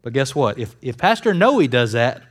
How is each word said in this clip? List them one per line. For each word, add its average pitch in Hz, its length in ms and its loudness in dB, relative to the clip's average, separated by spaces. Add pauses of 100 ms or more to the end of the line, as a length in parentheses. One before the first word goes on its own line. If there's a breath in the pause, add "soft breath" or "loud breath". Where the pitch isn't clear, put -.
But 120 100 -12
guess 135 220 -2
what? 127 240 -2
If, 113 220 -10
if 123 160 -10
Pastor 214 380 0
Noe 208 320 4
does 120 260 0
that 120 380 -2